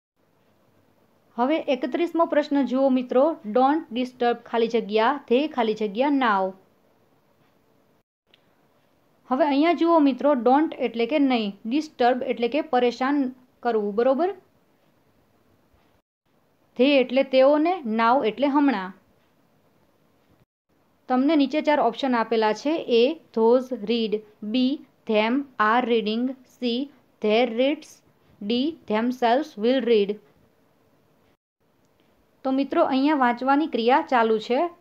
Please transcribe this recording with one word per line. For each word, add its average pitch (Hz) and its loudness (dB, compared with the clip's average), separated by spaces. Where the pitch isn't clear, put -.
હવે 269 0
એકત્રીસમો 320 -2
પ્રશ્ન 294 0
જુઓ 262 0
મિત્રો, 254 0
don't 262 0
disturb 247 -2
ખાલી 233 -2
જગ્યા, 220 0
they 269 2
ખાલી 226 -2
જગ્યા 214 -2
now. 220 0
હવે 262 0
અહીંયા 294 2
જુઓ 330 2
મિત્રો, 285 2
don't 262 2
એટલે 233 -4
કે 294 -2
નહીં, 240 0
disturb 254 -2
એટલે 240 -4
કે 277 -2
પરેશાન 254 -2
કરવું, 214 -4
બરોબર? 262 0
they 262 4
એટલે 254 2
તેઓને, 294 2
now 226 0
એટલે 226 -2
હમણાં. 262 0
તમને 262 0
નીચે 285 0
ચાર 294 2
ઓપ્શન 240 -2
આપેલા 226 0
છે. 285 -4
A, 233 4
those 247 2
read. 220 -2
B, 254 -2
them 220 2
are 220 2
reading. 226 -2
C, 254 -8
their 220 2
reads. 262 -2
D, 208 -4
themselves 247 0
will 254 2
read. 208 2
તો 262 -4
મિત્રો, 277 0
અહીંયા 277 0
વાંચવાની 262 0
ક્રિયા 247 2
ચાલુ 226 0
છે, 269 -2